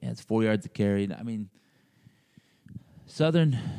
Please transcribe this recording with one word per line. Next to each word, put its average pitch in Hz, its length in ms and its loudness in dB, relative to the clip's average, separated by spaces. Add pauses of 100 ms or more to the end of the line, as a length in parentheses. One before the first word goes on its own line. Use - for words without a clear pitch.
Yeah, 120 80 -6
it's 117 100 -8
four 113 220 0
yards 107 240 2
a - 20 -12
carry. 101 480 0
I - 60 -14
mean, 110 260 -8 (1600)
Southern, 160 480 4 (240)